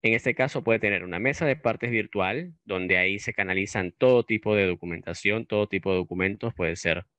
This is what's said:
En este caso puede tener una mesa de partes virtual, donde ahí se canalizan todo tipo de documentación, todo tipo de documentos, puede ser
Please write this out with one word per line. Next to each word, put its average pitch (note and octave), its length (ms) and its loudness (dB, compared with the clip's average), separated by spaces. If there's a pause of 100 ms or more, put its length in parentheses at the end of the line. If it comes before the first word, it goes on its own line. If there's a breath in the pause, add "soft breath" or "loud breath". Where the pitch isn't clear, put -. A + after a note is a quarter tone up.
En A2+ 80 4
este A#2 220 0
caso C3 300 -2
puede A2+ 140 4
tener G2+ 260 0
una F2 120 -6
mesa C3+ 280 -2
de C3+ 100 2
partes A#2 340 -2
virtual, A2+ 640 -2 (120)
donde F#2 320 0
ahí F#2+ 220 0
se G#2+ 140 -6
canalizan F#2+ 600 -2
todo B2+ 320 6
tipo G#2+ 280 0
de G2+ 140 4
documentación, F2 800 -2
todo G#2 240 0
tipo G2 220 -2
de F#2 60 4
documentos, F#2 560 -2
puede E2 220 -2
ser F2 300 -2 (140)